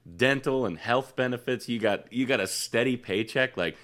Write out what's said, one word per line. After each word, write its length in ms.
dental 500
and 120
health 380
benefits. 520
You 120
got, 320
you 140
got 140
a 60
steady 500
paycheck. 600
Like, 280